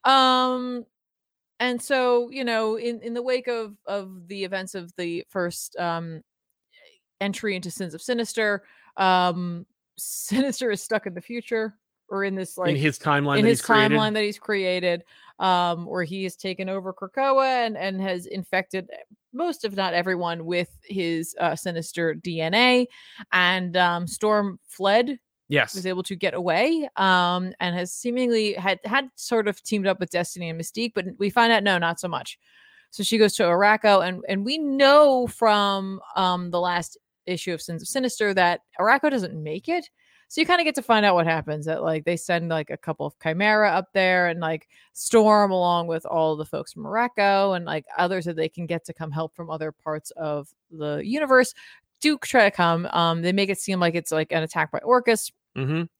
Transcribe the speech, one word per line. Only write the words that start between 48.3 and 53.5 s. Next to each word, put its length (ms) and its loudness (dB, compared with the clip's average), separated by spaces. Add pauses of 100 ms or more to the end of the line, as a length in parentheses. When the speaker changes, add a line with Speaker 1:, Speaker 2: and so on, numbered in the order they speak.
Speaker 1:
they 120 0
can 160 -8
get 220 -6
to 80 -14
come 160 -10
help 260 -4
from 140 -12
other 200 -6
parts 420 -8
of 360 -6 (220)
the 340 -6
universe 480 4 (480)
do 160 2
try 320 4
to 80 6
come. 360 2
Um, 280 2
they 120 0
make 180 2